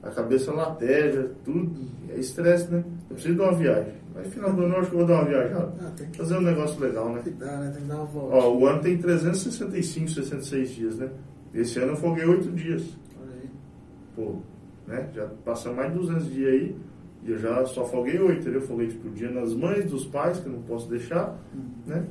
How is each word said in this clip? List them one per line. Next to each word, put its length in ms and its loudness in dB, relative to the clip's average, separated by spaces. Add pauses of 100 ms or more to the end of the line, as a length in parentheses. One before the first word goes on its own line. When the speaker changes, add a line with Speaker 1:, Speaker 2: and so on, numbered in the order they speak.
Speaker 1:
a 60 -8
cabeça 420 2
lateja, 760 2 (160)
tudo. 260 0 (420)
É 60 -6
estresse, 500 4
né? 140 2 (260)
Eu 60 -8
preciso 200 0
de 60 2
uma 120 6
viagem. 480 2 (120)
Aí 120 -12
final 260 -2
do 120 2
ano 120 4
eu 60 2
acho 80 0
que 60 -4
eu 40 4
vou 80 6
dar 140 8
uma 80 2
viajada. 500 0
Speaker 2:
Ah, 160 -8
tem 140 -10
que 80 -14
Speaker 1:
Fazer 200 0
um 40 2
negócio 400 2
legal, 320 0
né? 100 -6
Speaker 2:
Tem 80 -6
que 80 -10
dar, 220 -6
né? 120 -6
Tem 100 -10
que 40 -6
dar 80 -4
uma 100 -6
volta. 300 -2
Speaker 1:
Ó, 220 8
o 100 8
ano 140 4
tem 160 4
trezentos 420 2
e 120 -4
sessenta 260 -4
e 60 0
cinco, 260 -2
sessenta 320 -4
e 40 -10
seis 260 0
dias, 260 -4
né? 120 -4 (440)
Esse 260 0
ano 140 2
eu 20 -2
folguei 300 0
oito 260 6
dias. 320 -4 (380)
Speaker 2:
Olha 100 -16 (100)
aí. 80 -14 (640)
Speaker 1:
Pô, 220 -6 (500)
né? 300 -6
Já 120 -6 (180)
passamos 320 -4
mais 160 -2
de 60 -2
duzentos 300 -2
dias 200 2
aí 260 4 (480)
e 80 -6
eu 60 0
já 300 2
só 180 -4
folguei 340 0
oito, 220 4
entendeu? 220 0
Folguei, 260 -2
tipo, 180 -10
o 40 -8
dia 200 -6
das 220 -2
mães, 360 0
dos 160 -4
pais, 340 -2
que 80 -10
eu 60 -8
não 100 -8
posso 260 -6
deixar, 500 -2 (160)
Speaker 2:
Uhum. 80 -10 (300)
Speaker 1:
né? 180 -2